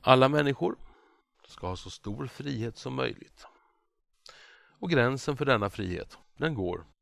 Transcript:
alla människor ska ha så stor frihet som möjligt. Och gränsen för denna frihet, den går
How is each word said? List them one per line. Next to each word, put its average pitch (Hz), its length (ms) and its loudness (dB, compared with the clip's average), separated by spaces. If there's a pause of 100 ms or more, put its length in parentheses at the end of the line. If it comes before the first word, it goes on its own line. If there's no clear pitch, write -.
alla 131 280 6
människor 147 480 0 (720)
ska - 200 -10
ha 92 80 -6
så - 140 -14
stor 104 360 -10
frihet 120 500 -8
som 131 180 -10
möjligt. - 520 -8 (1300)
Och 180 120 -4
gränsen 131 460 2
för 147 80 -2
denna 110 260 2
frihet, - 480 -8 (180)
den 151 180 -2
går 87 320 -4 (160)